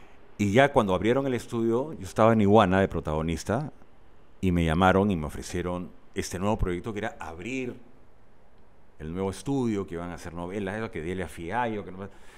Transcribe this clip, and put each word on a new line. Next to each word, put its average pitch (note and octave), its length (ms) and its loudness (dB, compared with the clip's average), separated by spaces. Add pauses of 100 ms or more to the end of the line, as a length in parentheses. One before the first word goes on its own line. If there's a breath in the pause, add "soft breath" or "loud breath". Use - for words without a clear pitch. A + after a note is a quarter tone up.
(360 loud breath)
Y G#2 160 2
ya C#3 200 6
cuando G#2 220 4
abrieron A#2+ 320 2
el C3 80 -2
estudio, A#2 600 -2
yo G2 120 -12
estaba A2+ 280 6
en A2 80 4
Iguana G2 380 6
de F#2+ 80 4
protagonista, E2 840 -2 (720)
y F#2 100 2
me E2+ 140 4
llamaron F#2 440 6
y F#2 60 0
me D2+ 100 -4
ofrecieron F2+ 640 -6 (240)
este F#2+ 240 -6
nuevo G#2 200 0
proyecto F2+ 340 -2
que G2+ 60 -8
era G#2+ 200 -8
abrir G#2+ 560 -8 (1200)
el D#2 160 -8
nuevo F#2+ 160 0
estudio, A2+ 560 -2
que F2 80 -10
iban F2 160 -6
a F2 40 -8
hacer D#2+ 200 -12
novelas, F#2 420 -6
eso A2 140 -6
que F2 120 -8
Delia F2+ 260 -6
Fiallo, G#2 560 -6
que F2+ 60 -14
no, F#2+ 180 -12 (300 soft breath)